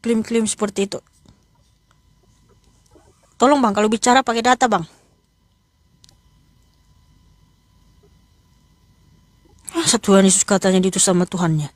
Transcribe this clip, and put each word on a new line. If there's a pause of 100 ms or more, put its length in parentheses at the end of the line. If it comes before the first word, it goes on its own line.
klaim-klaim
seperti
itu. (2500)
Tolong,
Bang,
kalau
bicara
pakai
data,
Bang. (4000)
Masa
Tuhan
Yesus
katanya
diutus
sama
Tuhannya?